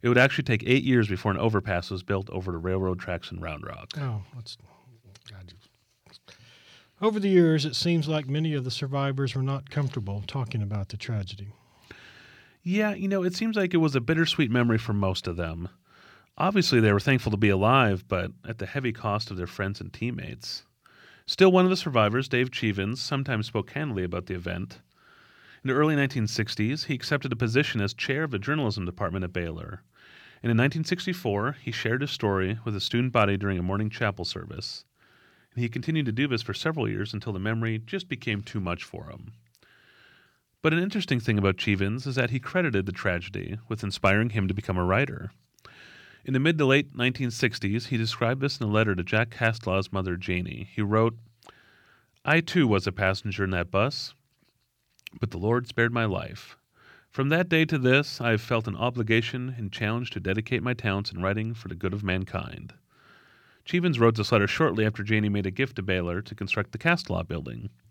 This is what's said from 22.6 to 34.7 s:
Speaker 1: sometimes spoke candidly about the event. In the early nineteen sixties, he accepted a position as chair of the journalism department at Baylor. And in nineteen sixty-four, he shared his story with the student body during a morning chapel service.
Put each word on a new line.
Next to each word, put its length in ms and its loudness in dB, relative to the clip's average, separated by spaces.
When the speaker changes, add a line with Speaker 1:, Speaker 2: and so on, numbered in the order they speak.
Speaker 1:
sometimes 460 -2
spoke 240 -4
candidly 340 -4
about 220 -4
the 80 -8
event. 460 -8
In 40 -4
the 80 0
early 200 4
nineteen 300 2
sixties, 600 -2
he 100 -4
accepted 360 -2
a 40 0
position 460 2
as 120 0
chair 300 -4
of 80 -4
the 80 -2
journalism 440 -2
department 400 -4
at 80 -6
Baylor. 520 -8
And 80 -2
in 80 4
nineteen 260 2
sixty-four, 760 -2
he 100 -8
shared 300 -2
his 80 -4
story 560 0
with 80 -4
the 80 -4
student 320 0
body 240 4
during 220 0
a 40 -2
morning 280 -2
chapel 340 -2
service. 600 -10